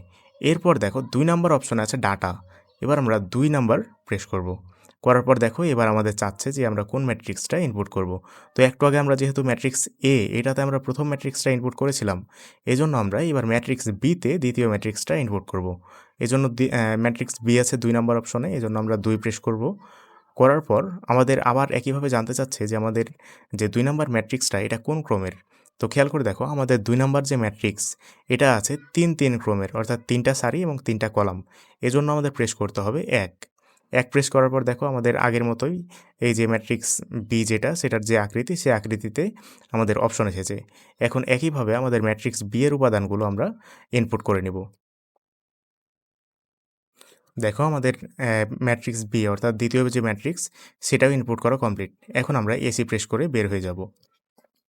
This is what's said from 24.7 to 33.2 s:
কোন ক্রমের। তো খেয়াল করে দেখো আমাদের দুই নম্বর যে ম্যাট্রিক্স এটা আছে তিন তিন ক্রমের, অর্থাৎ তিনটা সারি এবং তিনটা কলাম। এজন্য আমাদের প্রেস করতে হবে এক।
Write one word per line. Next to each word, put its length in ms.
কোন 260
ক্রমের। 300
তো 100
খেয়াল 200
করে 160
দেখো 200
আমাদের 380
দুই 140
নম্বর 260
যে 140
ম্যাট্রিক্স 600
এটা 280
আছে 200
তিন 200
তিন 240
ক্রমের, 340
অর্থাৎ 360
তিনটা 260
সারি 280
এবং 220
তিনটা 240
কলাম। 360
এজন্য 300
আমাদের 180
প্রেস 240
করতে 260
হবে 220
এক। 420